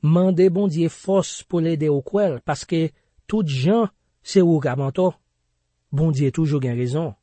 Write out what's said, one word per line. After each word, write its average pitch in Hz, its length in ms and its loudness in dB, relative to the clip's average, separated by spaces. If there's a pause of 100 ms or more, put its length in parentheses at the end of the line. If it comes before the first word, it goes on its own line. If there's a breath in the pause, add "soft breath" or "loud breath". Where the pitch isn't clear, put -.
Mande 180 480 4
Bondye 165 400 0
fòs - 560 -2
pou 170 160 -2
lede 156 240 0
ou 139 160 0
kwè 202 240 0
l, 135 160 -4
paske 160 460 -2 (360)
tout 208 220 -2
jan, 175 400 2 (320)
se - 240 2
ou 165 160 4
k 135 140 -2
ap 139 100 -4
anto. 180 240 0 (800)
Bondye 143 460 0
toujou 151 260 0
gen 123 160 -4
rezon. 123 460 -4